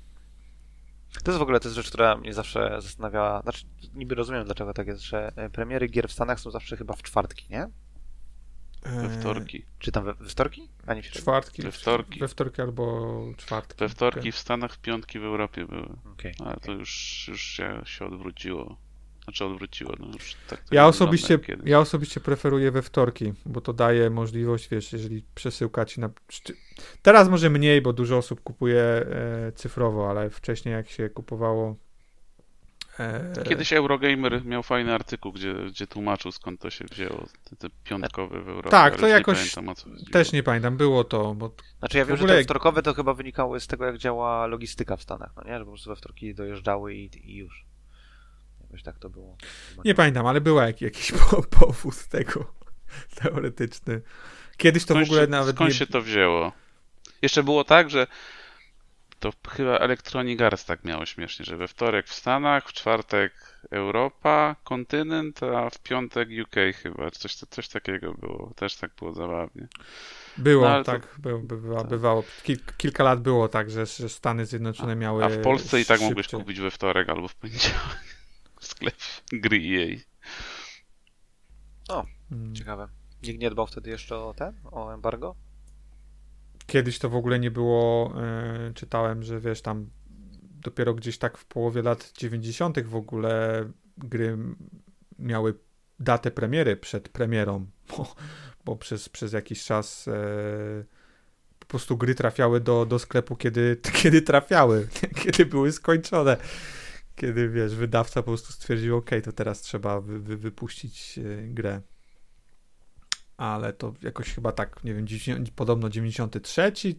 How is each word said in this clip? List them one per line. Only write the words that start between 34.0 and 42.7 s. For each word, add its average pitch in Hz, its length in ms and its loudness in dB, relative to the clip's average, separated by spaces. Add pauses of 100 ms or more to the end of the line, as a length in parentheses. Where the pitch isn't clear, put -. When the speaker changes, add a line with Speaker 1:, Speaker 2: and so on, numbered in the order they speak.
Speaker 2:
miał 120 180 -4
fajny 120 320 0
artykuł, 110 380 -6
gdzie, 95 220 -6
gdzie 95 320 -8
tłumaczył, 101 460 -4
skąd - 280 -12
to 92 100 -10
się - 200 -12
wzięło, - 360 -8 (240)
te, - 60 -18
te 90 120 -14 (160)
piątkowe 92 580 -8
w 92 60 -14
Europie, 92 220 -8
Speaker 3:
Tak, 165 220 8
Speaker 2:
ale - 80 -4
Speaker 3:
to 220 80 2
Speaker 2:
już 214 80 6
Speaker 3:
jakoś 196 220 2
Speaker 2:
nie 90 160 -2
pamiętam, 92 140 -8
o 92 60 -8
co - 160 -18
chodziło. - 220 -18
Speaker 3:
też 170 200 4
nie 143 100 -2
pamiętam, 123 340 0
było 135 280 4
to, 107 300 -2
bo 110 200 -10 (240)
Speaker 1:
Znaczy 139 200 -2
ja 135 60 4
Speaker 3:
w 127 40 0
Speaker 1:
wiem, 143 80 0
Speaker 3:
ogóle 185 160 4
Speaker 1:
że 175 60 10
te 135 60 6
wtorkowe 151 380 2